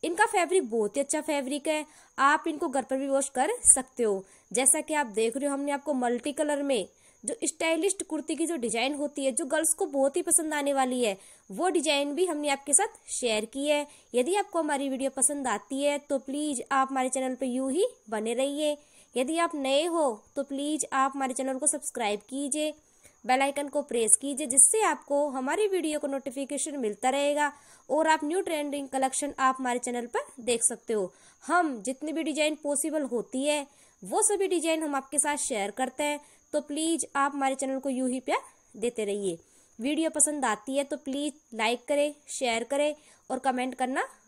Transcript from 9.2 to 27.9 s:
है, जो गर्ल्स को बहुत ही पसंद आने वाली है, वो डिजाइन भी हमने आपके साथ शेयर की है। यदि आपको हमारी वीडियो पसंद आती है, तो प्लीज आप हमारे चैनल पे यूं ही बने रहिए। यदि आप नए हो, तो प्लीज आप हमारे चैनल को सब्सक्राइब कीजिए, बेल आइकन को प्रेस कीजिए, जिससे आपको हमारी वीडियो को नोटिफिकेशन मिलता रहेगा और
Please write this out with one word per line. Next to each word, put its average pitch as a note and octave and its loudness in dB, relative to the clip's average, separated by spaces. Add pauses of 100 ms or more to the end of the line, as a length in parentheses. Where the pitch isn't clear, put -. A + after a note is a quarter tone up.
है, C4+ 2
जो C#4+ -2
गर्ल्स D#4+ 0
को G4 -2
बहुत C#4 0
ही F4 -2
पसंद E4 2
आने C#4+ 0
वाली B3+ 2
है, G3 0 (340)
वो C#4 0
डिजाइन C#4+ 0
भी F4 2
हमने D4 -2
आपके C#4 0
साथ G4+ 2
शेयर A3 0
की C#4 -4
है। D4 2 (300)
यदि B3+ 2
आपको G4 0
हमारी C#4+ 0
वीडियो C4 0
पसंद C4+ 0
आती B3+ -2
है, C#4+ 2
तो C#4+ -2
प्लीज C#4+ -4
आप C4+ 4
हमारे C4 0
चैनल C4 -2
पे C4+ -4
यूं C4 -2
ही F#4 2 (220)
बने A3 -2
रहिए। C#4+ 0 (380)
यदि C4 0
आप E4 0
नए C#4 2
हो, D#4 0 (120)
तो C#4 -2
प्लीज C#4+ -2
आप C4+ 2
हमारे C4+ -2
चैनल C4 -2
को C4 0
सब्सक्राइब A3 -2
कीजिए, C#4+ -4 (520)
बेल B3+ 2
आइकन C#4+ 0
को C#4+ -2
प्रेस A#3 2
कीजिए, C#4+ -4
जिससे C#4 6
आपको D4 0
हमारी C#4 -2
वीडियो D#4 -2
को D4 -4
नोटिफिकेशन C#4 -6
मिलता A3+ -2
रहेगा C#4+ 0 (380)
और D#4 2